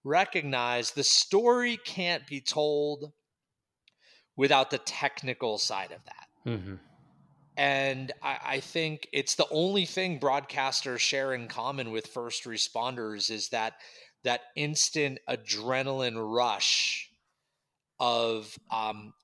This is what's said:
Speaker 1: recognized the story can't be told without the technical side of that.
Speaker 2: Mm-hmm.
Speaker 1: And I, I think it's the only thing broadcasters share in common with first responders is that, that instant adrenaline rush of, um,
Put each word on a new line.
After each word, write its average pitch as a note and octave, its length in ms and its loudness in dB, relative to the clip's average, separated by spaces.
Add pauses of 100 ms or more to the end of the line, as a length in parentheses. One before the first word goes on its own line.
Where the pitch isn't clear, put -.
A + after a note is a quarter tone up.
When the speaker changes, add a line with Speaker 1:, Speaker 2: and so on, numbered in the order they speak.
Speaker 1:
recognized C3+ 880 0
the C#3+ 80 -2
story A#3+ 760 4
can't F3 480 -2
be C#3 160 -6
told D3 720 2 (1200)
without C3+ 340 4
the C#3+ 60 -2
technical B2+ 800 -4
side G2 360 -4
of - 120 -18
that. - 460 -12
Speaker 2:
Mm-hmm. G2 240 -6 (840)
Speaker 1:
And C#3 560 0 (100)
I, C3+ 220 -4
I C3+ 160 -2
think D#3 500 -4
it's C#3 260 0
the D#3+ 140 4
only F3+ 360 2
thing F3+ 340 -2
broadcasters C3+ 800 0
share C3+ 340 0
in A#2+ 160 -6
common B2 420 -4
with A2 180 -4
first A#2+ 360 -6
responders A2+ 840 -2
is G#2+ 180 -4
that, A2+ 280 -2 (480)
that B2 180 2 (140)
instant D3 720 0
adrenaline B2+ 920 -2
rush A2+ 880 0 (920)
of, A#2 580 0 (140)
um, G#2+ 420 -4 (120)